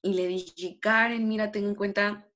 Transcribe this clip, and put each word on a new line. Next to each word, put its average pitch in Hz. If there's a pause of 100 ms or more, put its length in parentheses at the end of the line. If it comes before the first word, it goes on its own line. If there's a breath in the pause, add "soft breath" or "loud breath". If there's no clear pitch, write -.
y 190
le 180
dije, 180
"Karen, 226
mira, 214
ten 202
en 202
cuenta" 202